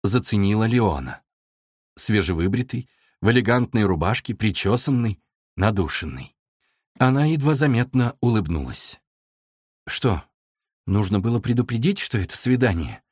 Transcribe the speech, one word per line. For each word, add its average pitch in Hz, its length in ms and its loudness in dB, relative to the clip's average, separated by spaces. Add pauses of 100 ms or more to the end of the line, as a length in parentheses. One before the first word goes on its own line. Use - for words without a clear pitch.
Заценила 104 600 0
Леона. 98 580 0 (720)
Свежевыбритый, 98 920 -2 (320)
в 101 100 4
элегантной 120 540 2
рубашке, 92 500 0
причёсанный, 113 840 0 (360)
надушенный. 87 800 -2 (640)
Она 135 280 2
едва 156 280 2
заметно 127 680 0
улыбнулась. 82 800 -2 (880)
«Что, 95 360 -2 (640)
нужно 98 340 2
было 117 200 0
предупредить, 120 580 0
что - 200 -4
это 90 180 -4
свидание? 113 760 0